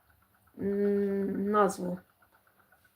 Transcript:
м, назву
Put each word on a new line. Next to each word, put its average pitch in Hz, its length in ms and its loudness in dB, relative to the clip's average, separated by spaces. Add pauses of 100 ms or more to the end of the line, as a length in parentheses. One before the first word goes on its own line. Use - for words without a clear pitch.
(600)
м, 202 920 0
назву 190 480 2 (960)